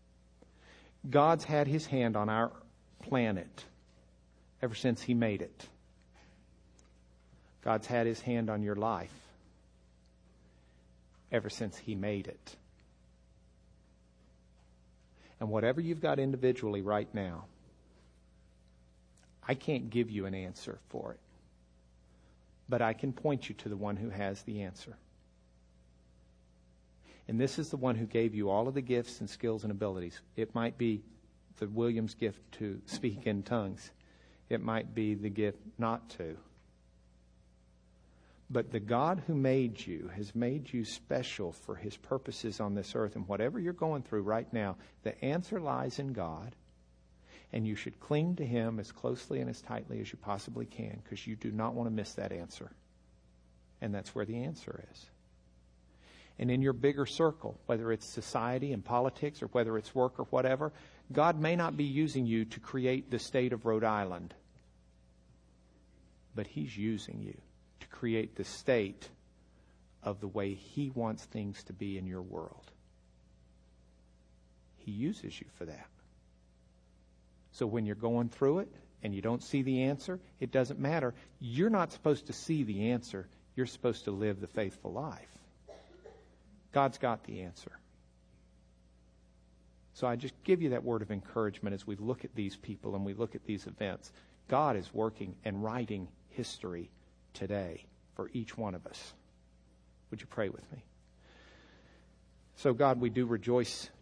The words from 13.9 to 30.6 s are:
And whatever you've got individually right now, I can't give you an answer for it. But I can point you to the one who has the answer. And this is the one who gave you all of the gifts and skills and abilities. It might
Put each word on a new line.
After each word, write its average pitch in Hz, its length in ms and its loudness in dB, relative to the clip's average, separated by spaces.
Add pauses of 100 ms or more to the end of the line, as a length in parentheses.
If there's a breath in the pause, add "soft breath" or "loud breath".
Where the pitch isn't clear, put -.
And 110 100 -2
whatever 117 320 4
you've 165 200 -2
got 147 180 4
individually 127 640 2
right 104 320 2
now, 92 300 -4 (2000)
I 127 40 6
can't 127 360 -2
give 117 200 2
you 101 160 -2
an 95 80 -4
answer - 460 -8 (100)
for - 240 -6
it. - 60 -18 (1500 soft breath)
But 120 140 4
I 113 100 6
can 127 220 -2
point 139 340 0
you 101 80 -8
to - 140 -8
the 104 80 -4
one 101 180 -2
who 104 140 -4
has 98 320 -4
the 104 220 -6
answer. 95 340 -10 (2250 loud breath)
And 113 100 2
this 135 200 2
is 151 100 -2
the 151 80 -4
one 127 180 2
who 113 100 0
gave 113 300 4
you 104 140 2
all 104 180 4
of 135 60 -2
the 139 80 0
gifts 120 400 0
and 107 80 -4
skills 110 340 -2
and 107 80 -2
abilities. 95 480 -4 (160)
It 110 200 -2
might 117 220 0